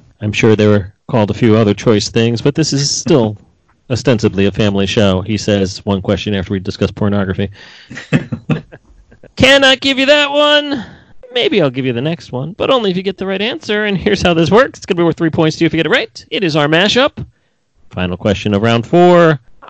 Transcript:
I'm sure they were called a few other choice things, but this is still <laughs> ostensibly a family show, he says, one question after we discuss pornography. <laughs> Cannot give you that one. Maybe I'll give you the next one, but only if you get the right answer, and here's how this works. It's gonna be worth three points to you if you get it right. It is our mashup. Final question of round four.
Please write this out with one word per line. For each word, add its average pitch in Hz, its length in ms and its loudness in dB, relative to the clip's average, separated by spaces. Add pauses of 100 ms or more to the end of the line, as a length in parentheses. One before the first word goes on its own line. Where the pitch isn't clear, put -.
(200)
I'm 107 120 -4
sure 110 220 4
they 107 140 4
were 101 240 0 (160)
called 107 220 0
a - 40 -4
few 110 220 4
other 104 160 4
choice 104 380 0
things, 117 320 0
but 143 120 0
this 156 180 -2
is 143 180 -2
still 113 480 0 (260)
<laughs> - 260 -20
ostensibly 104 540 0
a 101 80 0
family 98 340 0
show, 95 360 0
he 107 160 -4
says, 98 480 -2
one 98 160 -2
question 104 320 -4
after 98 180 -6
we 95 80 -2
discuss 98 300 -4
pornography. 101 600 -2 (920)
<laughs> - 920 -10
Cannot 269 440 4
give 269 180 -2
you 262 80 0
that 285 240 2
one. 294 540 0 (480)
Maybe 240 280 0
I'll 143 100 2
give 127 140 -6
you 131 80 -2
the 117 80 -4
next 160 300 -6
one, 143 220 -8
but - 180 -4
only 226 220 -4
if 175 40 -6
you 190 60 -6
get 190 160 -8
the 190 80 -8
right 190 160 -6
answer, 214 440 -6
and 202 120 -4
here's 208 240 -2
how 175 120 2
this 165 180 2
works. 247 260 2
It's - 80 -18
gonna 180 120 -2
be 175 40 0
worth 165 140 0
three 165 140 -2
points 156 280 0
to 175 60 0
you - 20 2
if 151 60 -2
you 160 60 -2
get 160 80 -2
it 156 40 -4
right. 302 400 -4
It 190 140 -4
is 151 100 -2
our 147 140 0
mashup. 208 580 0 (640)
Final 90 260 -4
question 104 380 -2
of 101 80 0
round 117 240 0
four. 170 540 4 (300)